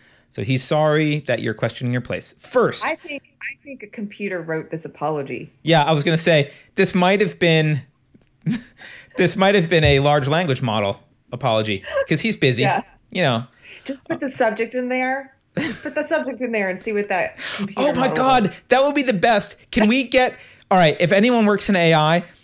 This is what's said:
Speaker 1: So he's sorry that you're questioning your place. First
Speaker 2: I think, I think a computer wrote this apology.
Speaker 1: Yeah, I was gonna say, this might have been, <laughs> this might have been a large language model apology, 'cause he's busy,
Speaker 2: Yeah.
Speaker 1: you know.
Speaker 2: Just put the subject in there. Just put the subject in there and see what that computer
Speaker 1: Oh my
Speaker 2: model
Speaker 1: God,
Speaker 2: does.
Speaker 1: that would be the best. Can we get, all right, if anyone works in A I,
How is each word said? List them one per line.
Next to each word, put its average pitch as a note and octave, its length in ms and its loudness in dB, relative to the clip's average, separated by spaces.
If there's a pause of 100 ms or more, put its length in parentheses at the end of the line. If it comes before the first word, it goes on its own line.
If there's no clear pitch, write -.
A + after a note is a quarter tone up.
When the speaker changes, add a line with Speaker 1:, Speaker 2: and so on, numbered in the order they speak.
(300)
Speaker 1:
So A#2 120 -8
he's B2+ 200 -2
sorry D3+ 580 0
that B2+ 200 -4
you're A#2 140 -4
questioning A#2+ 380 -4
your B2 100 -2
place. - 360 -10
First G#3+ 460 -2
Speaker 2:
I D#4 120 -4
think, D4 260 -14 (180)
I B3 240 -14
think C4+ 180 -18
a G#3 40 -16
computer G3+ 560 -8
wrote D#3+ 280 -8
this D#3+ 140 -10
apology. D3 680 -8 (120)
Speaker 1:
Yeah, D3+ 220 2
I D#3 80 2
was C#3+ 120 0
gonna E3 140 0
say, D#3 340 2 (220)
this F#3+ 200 0
might F#3+ 260 2
have F#3+ 180 -2
been, D#3 440 2 (640)
<laughs> - 720 -10
this F3 200 0
might G3 180 4
have E3+ 160 2
been E3 140 4
a C#3 160 4
large C#3+ 280 2
language D#3 320 0
model G#2 400 -2 (320)
apology, A2 500 -2 (260)
'cause D#3+ 120 0
he's G#3+ 160 -2
busy, B2+ 260 2
Speaker 2:
Yeah. F#3 200 0 (280)
Speaker 1:
you F#3 100 -4
know. B2 240 0 (400)
Speaker 2:
Just - 220 -8
put E4 140 -6
the C#4+ 80 -4
subject A3+ 480 -2
in B3 120 -4
there. B3+ 460 -4 (240)
Just C#4 240 -6
put - 140 -10
the D4 80 -2
subject C4 360 -4
in A#3+ 120 -4
there G3+ 160 -2
and F#3 100 -6
see A3 140 -8
what G3+ 160 -4
that F#3 300 -4 (180)
computer G3+ 260 -6
Speaker 1:
Oh C#4 120 4
my B3+ 140 2
Speaker 2:
model - 80 -4
Speaker 1:
God, B3+ 280 4
Speaker 2:
does. F3+ 100 -2 (140)
Speaker 1:
that B3+ 160 6
would C#4+ 100 0
be C#4+ 80 0
the B3+ 100 0
best. G#3 440 0 (160)
Can G#3+ 160 4
we B3+ 160 2
get, B3+ 320 2 (340)
all F#3+ 80 6
right, F3+ 220 4
if E3+ 120 2
anyone A3+ 340 4
works G3+ 220 0
in G3+ 80 2
A E3+ 180 4
I, D#3 280 2 (220)